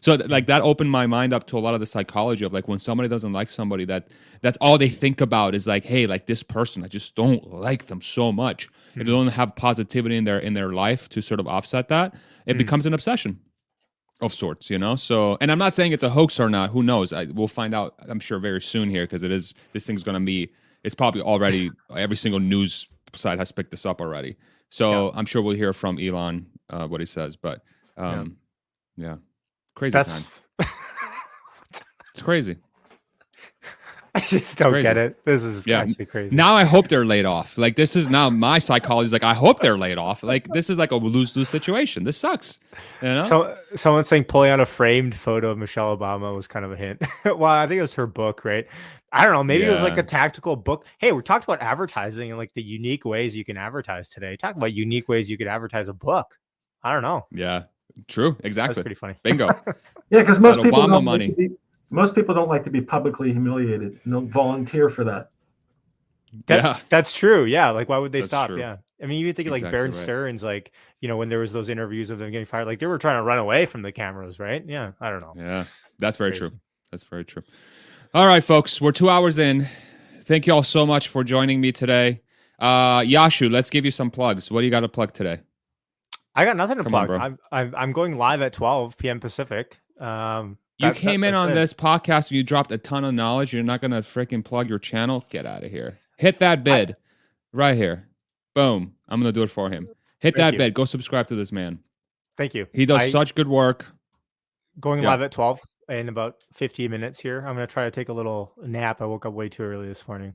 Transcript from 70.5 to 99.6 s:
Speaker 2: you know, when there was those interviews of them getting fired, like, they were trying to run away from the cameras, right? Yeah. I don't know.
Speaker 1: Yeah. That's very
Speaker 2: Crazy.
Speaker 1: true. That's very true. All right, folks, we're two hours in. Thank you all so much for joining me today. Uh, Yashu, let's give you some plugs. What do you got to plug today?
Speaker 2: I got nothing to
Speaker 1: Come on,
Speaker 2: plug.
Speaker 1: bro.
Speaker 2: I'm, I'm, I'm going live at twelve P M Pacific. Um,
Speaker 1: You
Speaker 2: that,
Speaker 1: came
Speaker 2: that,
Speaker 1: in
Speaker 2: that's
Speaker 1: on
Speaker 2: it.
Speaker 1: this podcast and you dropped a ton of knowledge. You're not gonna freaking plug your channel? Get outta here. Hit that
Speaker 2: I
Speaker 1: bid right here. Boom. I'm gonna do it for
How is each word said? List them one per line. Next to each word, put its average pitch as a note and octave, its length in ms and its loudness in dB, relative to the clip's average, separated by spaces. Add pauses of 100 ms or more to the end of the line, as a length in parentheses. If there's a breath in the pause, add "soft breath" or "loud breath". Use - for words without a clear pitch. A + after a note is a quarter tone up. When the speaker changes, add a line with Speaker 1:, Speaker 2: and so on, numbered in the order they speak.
Speaker 2:
you B2+ 80 -8
know, A2+ 80 -4
when A2+ 140 -4
there A2+ 80 -2
was A2+ 160 -4
those A2 160 -6
interviews A2 400 -8
of A2 80 -10
them G#2+ 120 -12
getting A2 160 -8
fired, A2+ 200 -6
like, A2 120 -8
they D#3+ 80 -6
were F3 120 -4
trying C#3+ 200 0
to A2+ 40 -2
run A#2+ 160 2
away A#2 280 2
from A#2+ 160 -12
the G2 100 -10
cameras, F#2+ 460 -12
right? G#2+ 280 -8
Yeah. C3+ 340 -10
I A#2 100 -8
don't F#2+ 120 -8
know. D#2+ 140 -20
Speaker 1:
Yeah. F2 280 -6 (340 soft breath)
That's G#2+ 200 -2
very G2+ 140 0
Speaker 2:
Crazy. F2+ 180 -8
Speaker 1:
true. G#2+ 80 -20 (320)
That's F2 140 -16
very F2 200 -12
true. - 180 -16 (720 soft breath)
All F#3 120 8
right, F3+ 180 8
folks, D3+ 380 4
we're D3 100 4
two F3+ 160 4
hours F3+ 300 4
in. C#3 280 2 (580 loud breath)
Thank D#3 220 2
you E3+ 60 6
all D3+ 100 6
so D3+ 240 2
much D3 220 0
for C3 160 -2
joining C3 360 0
me C3 120 2
today. B2 480 2 (380)
Uh, B2 420 4
Yashu, C3+ 500 6
let's B2 200 2
give C#3+ 160 0
you C#3 40 2
some B2+ 200 -4
plugs. A2+ 400 -2
What A2+ 100 -2
do B2 60 0
you B2 40 0
got A#2+ 100 0
to A#2 80 -4
plug A2+ 260 -4
today? E2+ 260 -6 (920)
Speaker 2:
I D3 100 4
got A#3 140 2
nothing C4 200 -2
to F#3 60 -4
Speaker 1:
Come A#2+ 100 -2
on, G#2 120 2
Speaker 2:
plug. F#2 120 -2
Speaker 1:
bro. B2 80 -4
Speaker 2:
I'm, C3+ 120 -10 (120)
I'm, B2+ 260 -4
I'm C3+ 160 -4
going E3 260 -2
live C3+ 240 2
at C3 100 -4
twelve A#2+ 460 -2
P C3 100 -6
M A#2+ 120 -6
Pacific. A2+ 580 -8 (220)
Um, A2 560 -8 (220)
Speaker 1:
You - 100 2
Speaker 2:
that, B2 80 0
Speaker 1:
came G3 240 0
Speaker 2:
that, G3+ 80 0
Speaker 1:
in G3 60 0
Speaker 2:
that's F#3 80 2
Speaker 1:
on F3 100 0
Speaker 2:
it. - 20 0
Speaker 1:
this D#3+ 200 0
podcast D#3+ 560 0
and - 20 -6
you C3+ 100 0
dropped C#3+ 300 0
a A2 60 -6
ton C#3 260 -6
of C3+ 100 -2
knowledge. A#2+ 380 -2
You're A#2 100 -4
not A#2+ 200 -2
gonna B2 200 -2
freaking B2 420 -6
plug A#2+ 240 -4
your A2 100 -4
channel? A#2+ 500 -4
Get D2 180 -10
outta G1+ 220 -12
here. C2 300 -12 (180)
Hit F#3 240 4
that F3+ 120 6
Speaker 2:
I E3 40 4
Speaker 1:
bid B2 400 2 (560)
right C3+ 240 4
here. F2+ 320 -2 (460)
Boom. G#2+ 400 2 (140)
I'm A#2 120 -2
gonna A#2 120 2
do A2+ 100 0
it G#2 80 -2
for G2 200 -6